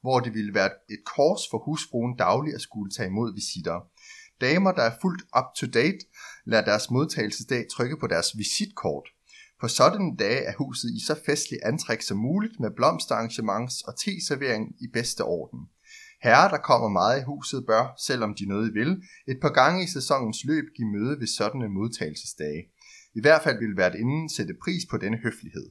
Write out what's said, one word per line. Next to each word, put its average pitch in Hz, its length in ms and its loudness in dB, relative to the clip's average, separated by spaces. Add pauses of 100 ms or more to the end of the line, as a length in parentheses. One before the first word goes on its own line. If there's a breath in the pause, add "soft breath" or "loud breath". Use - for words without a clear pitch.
hvor 127 200 2
det 117 140 -4
ville 104 200 -4
være 98 160 4 (200)
et 104 120 -12 (140)
kors 151 340 4
for 113 80 -4
husfruen 123 580 -4
dagligt 123 380 2
at 104 60 -8
skulle 101 300 -8
tage 98 180 -4
imod 107 260 -2
visitter. 87 460 -6 (600 loud breath)
Damer, 180 320 4
der 160 100 2
er 113 100 4 (100)
fuldt 185 200 0 (160)
up 131 60 2 (120)
to - 100 -4
date, 127 320 2 (460 loud breath)
lader 113 200 4
deres 104 260 2
modtagelsesdag 123 840 0
trykke 123 280 -2
på 127 60 -2
deres 87 320 0
visitkort. 95 680 -4 (520 loud breath)
På 117 80 -4
sådanne 190 480 4
dage 110 280 2
er 113 140 -6
huset 127 320 -4
i 113 160 -6
så 156 80 0 (120)
festlig 147 360 -2
antræk 117 400 -2
som 98 160 -4
muligt 185 420 -2
med 110 100 -2
blomsterarrangements 113 1120 -2
og - 160 -12
teservering 135 840 -2
i 120 120 -10
bedste - 320 -2
orden. - 360 -4 (640 loud breath)
Herrer, 135 260 8
der 185 100 0
kommer 117 300 4
meget 104 320 4
i 131 40 -8
huset, 131 420 -6
bør, 117 280 2 (120)
selvom 113 280 -2
de 98 120 -6
nødig 101 280 0
vil, 147 280 0 (260 loud breath)
et 131 140 -4
par 151 100 2
gange 170 320 6
i - 20 -4
sæsonens 131 580 -2
løb 147 200 0 (120)
give 113 120 -2
møde 113 320 -2
ved 113 60 -4
sådanne 110 420 -2
modtagelsesdage. 82 920 -6 (520 loud breath)
I 113 60 -4
hvert 151 220 8
fald 123 160 0
vil 107 180 -2
værtinden 113 540 0
sætte 92 240 -6 (100)
pris 180 260 -4
på - 60 -4
denne 107 260 -2
høflighed. - 480 -8